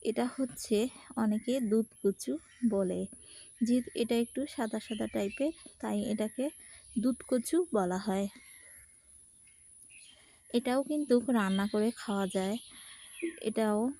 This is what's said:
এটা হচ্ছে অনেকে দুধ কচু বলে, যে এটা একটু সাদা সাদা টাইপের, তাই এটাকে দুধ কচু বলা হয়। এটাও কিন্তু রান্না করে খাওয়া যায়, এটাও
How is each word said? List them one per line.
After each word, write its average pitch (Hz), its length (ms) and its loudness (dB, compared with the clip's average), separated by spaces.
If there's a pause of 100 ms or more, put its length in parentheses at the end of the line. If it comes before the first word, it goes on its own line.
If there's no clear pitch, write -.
এটা 233 240 0
হচ্ছে 247 500 -2 (400)
অনেকে 220 440 0
দুধ 220 280 2 (100)
কচু 196 340 0 (360)
বলে, 185 320 2 (600)
যে 240 160 4 (180)
এটা 233 220 0
একটু 233 300 -2
সাদা 226 340 -4
সাদা 220 260 -6
টাইপের, 220 460 -2 (260)
তাই 208 260 -2
এটাকে 214 400 -2 (520)
দুধ 240 300 0
কচু 254 300 0 (160)
বলা 185 260 0
হয়। 196 280 -2 (2250)
এটাও 247 320 2
কিন্তু 294 320 2 (140)
রান্না 196 380 2
করে 214 300 2
খাওয়া 196 300 -2
যায়, 190 300 0 (840)
এটাও 220 380 0 (220)